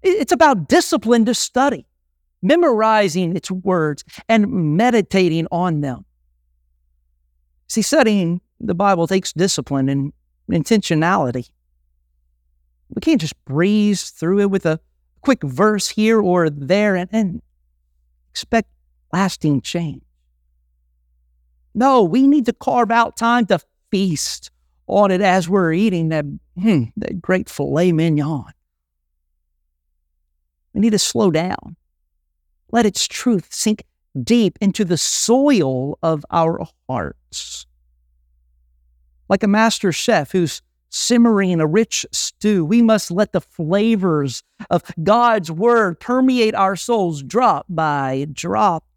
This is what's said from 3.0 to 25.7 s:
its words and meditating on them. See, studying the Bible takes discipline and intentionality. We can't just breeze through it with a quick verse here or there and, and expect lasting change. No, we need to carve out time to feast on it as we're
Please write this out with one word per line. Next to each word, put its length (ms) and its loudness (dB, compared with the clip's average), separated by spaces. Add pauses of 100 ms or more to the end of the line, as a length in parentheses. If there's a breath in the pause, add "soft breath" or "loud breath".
its 160 -8
words 540 -2 (240 loud breath)
and 480 2
meditating 760 2
on 300 -2
them. 240 -8 (1600)
See, 160 -4
studying 600 2 (180)
the 140 -4
Bible 320 2
takes 260 -2
discipline 560 -2
and 240 -2 (380)
intentionality. 1000 0 (1400)
We 100 -10
can't 200 2
just 240 -8
breeze 680 0
through 300 -2
it 100 2
with 160 -2
a 140 0 (420)
quick 200 0
verse 460 0
here 320 2
or 300 2
there 460 0
and, 160 -6
and 300 -2 (880)
expect 400 -4 (420)
lasting 480 -2
change. 420 -8 (1700)
No, 280 4
we 240 4
need 200 4
to 60 0
carve 380 0
out 260 0
time 300 2
to 140 2 (300)
feast 600 -4 (360)
on 240 2
it 100 0
as 260 2
we're 260 2